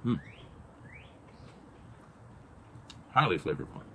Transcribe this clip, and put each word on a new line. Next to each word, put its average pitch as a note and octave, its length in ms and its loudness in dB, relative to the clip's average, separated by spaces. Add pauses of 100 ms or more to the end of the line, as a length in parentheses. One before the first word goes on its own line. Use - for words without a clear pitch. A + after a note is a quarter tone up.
Hmm. A#2+ 120 6 (3000)
Highly B2+ 240 10
flavorful. - 440 0 (140)